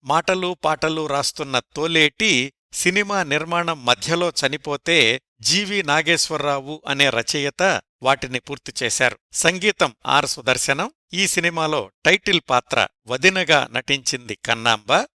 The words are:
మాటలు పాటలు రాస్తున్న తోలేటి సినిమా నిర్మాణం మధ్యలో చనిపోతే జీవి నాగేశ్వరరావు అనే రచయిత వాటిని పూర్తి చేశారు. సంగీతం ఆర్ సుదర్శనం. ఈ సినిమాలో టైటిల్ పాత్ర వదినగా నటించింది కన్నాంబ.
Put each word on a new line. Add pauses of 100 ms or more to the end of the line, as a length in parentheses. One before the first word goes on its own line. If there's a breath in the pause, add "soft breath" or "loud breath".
మాటలు
పాటలు
రాస్తున్న
తోలేటి (200)
సినిమా
నిర్మాణం
మధ్యలో
చనిపోతే (200)
జీవి
నాగేశ్వరరావు
అనే
రచయిత (200)
వాటిని
పూర్తి (100)
చేశారు. (140)
సంగీతం (120)
ఆర్
సుదర్శనం. (200)
ఈ
సినిమాలో (140)
టైటిల్ (100)
పాత్ర (180)
వదినగా
నటించింది
కన్నాంబ. (120)